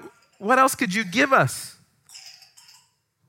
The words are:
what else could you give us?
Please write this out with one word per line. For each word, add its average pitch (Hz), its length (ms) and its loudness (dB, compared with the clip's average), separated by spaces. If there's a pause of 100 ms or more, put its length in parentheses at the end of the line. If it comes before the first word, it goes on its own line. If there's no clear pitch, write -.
(400)
what 247 200 2
else 262 160 2
could 196 180 -4
you 220 120 -4
give 254 260 -2
us? - 460 0 (1500)